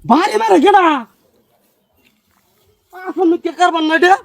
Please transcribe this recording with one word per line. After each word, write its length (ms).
বাইরে 320
মারে 220
কেডা? 460
আসল 440
কে 140
কারবার 320
না 120
এটা? 300